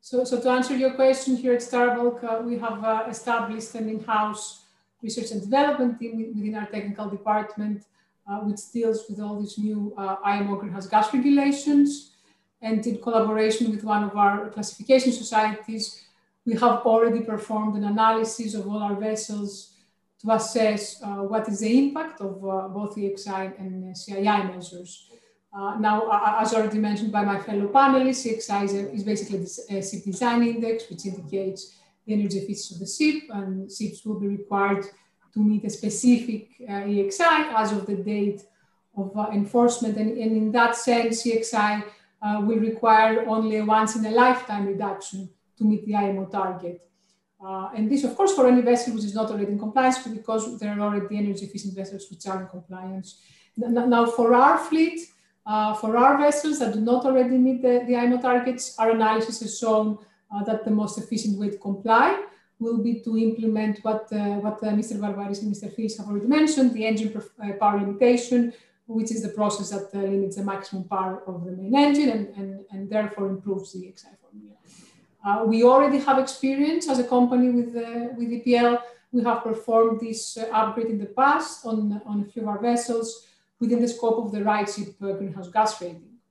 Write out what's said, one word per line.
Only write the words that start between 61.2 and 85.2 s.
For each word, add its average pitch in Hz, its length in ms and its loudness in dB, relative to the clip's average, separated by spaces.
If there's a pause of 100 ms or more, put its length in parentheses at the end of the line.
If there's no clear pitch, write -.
way 202 140 -4
to - 80 -10
comply 233 680 2 (360)
will 226 180 -2
be 226 220 0
to 226 180 -2
implement 220 640 0
what, 214 300 -2
uh, 208 240 -2
what, 208 260 -4
uh, 214 80 -2
Mister 208 240 -2
Barbaris 202 460 -6
and 214 80 -6
Mister 208 180 -6
Filis 220 320 -6
have 196 80 -12
already 202 220 -4
mentioned, 294 440 4
the 214 140 -2
engine 220 220 0
perf-, - 240 -10 (100)
uh, 202 160 -6
power 202 220 2
limitation, 240 720 2 (340)
which 220 240 -4
is 220 100 -4
the 196 100 -6
process 202 400 -2
that, 196 220 -8
uh, 202 60 -6
limits 196 380 -2
the 196 80 -6
maximum 196 400 -6
power 185 420 -4
of 175 180 -10
the 185 60 -10
main 190 240 -2
engine 285 360 6
and, 208 260 -4
and, 196 340 -12
and 196 180 -10
therefore 208 380 -2
improves 190 460 -6
the 185 80 -12
E 180 80 -16
X - 180 -20
I - 160 -20
formula. 208 320 -20 (680)
Uh, 208 200 0
we 226 180 4
already 269 360 8
have 262 200 4
experience 285 680 0
as 262 100 2
a 247 60 2
company 247 440 4
with, 240 280 0
uh, 233 400 -6
with 233 160 -4
E 233 80 -4
P 240 160 4
L. 240 240 4 (300)
We 240 140 2
have 233 180 0
performed 226 580 2
this, 226 360 -8
uh, 220 160 -8
upgrade 220 340 0
in 214 120 -2
the 202 80 -6
past 285 600 0
on, 208 400 -2
on 208 160 -2
a - 20 -2
few 220 180 -10
of 214 60 -4
our 202 120 -4
vessels 233 680 -2 (340)
within 233 200 2
the 240 60 4
scope 226 380 0
of 202 80 -6
the 208 80 -4
RightShip, 202 600 -2
uh, 196 120 -4
greenhouse 190 360 -8